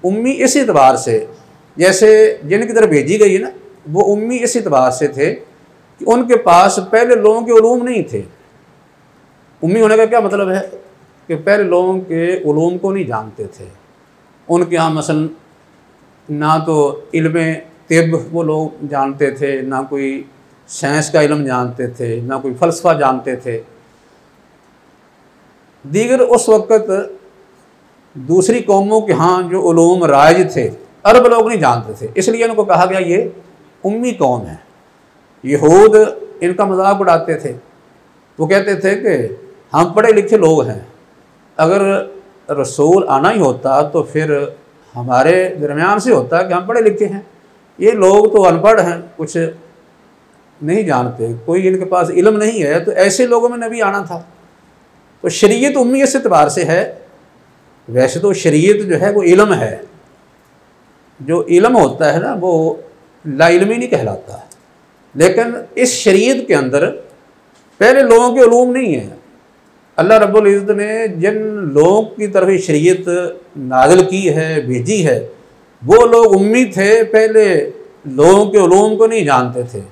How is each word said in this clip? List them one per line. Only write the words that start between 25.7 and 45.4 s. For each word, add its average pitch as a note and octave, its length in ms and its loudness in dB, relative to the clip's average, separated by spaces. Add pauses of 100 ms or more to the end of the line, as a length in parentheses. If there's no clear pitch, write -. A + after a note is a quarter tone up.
दीगर A#3 360 -2
उस A#3+ 280 2
वक़्त G#3 680 0 (1000)
दूसरी F#3 440 0
कौमों G3+ 400 0
के G#3 120 -4
यहाँ F3 300 0
जो F3+ 200 -4
उलूम E3+ 420 2
राइज D#3+ 520 4
थे, A#2+ 120 -2 (380)
अरब A#3+ 200 6
लोग A3+ 220 2
नहीं A3+ 100 -2
जानते A#2 360 -2
थे, A2 220 -14
इसलिए A3+ 300 -2
उनको G#3+ 180 -2
कहा F#3 220 2
गया F#3+ 120 -4
ये F#3 340 -2 (520)
उम्मी A3+ 280 -4
कौम B2+ 300 -2
है। D#2+ 200 -16 (840)
यहूद D#3+ 500 4 (480)
इनका F3+ 240 -2
मजाक G3 340 0
उड़ाते E3+ 360 0
थे, C#3 160 -10 (840)
वो D#3 80 -2
कहते G3 300 0
थे F#3+ 200 -2
कि G3+ 420 -4 (340)
"हम E3+ 200 0
पढ़े A3 200 2
लिखे G#3 240 2
लोग D#3+ 300 2
हैं, G#2 200 -10 (720)
अगर F3 220 2 (720)
रसूल D3 560 0
आना C#3 220 0
ही A3 100 0
होता C3+ 440 0
तो D#3 200 -2
फिर D3 540 -4 (380)
हमारे D3 680 0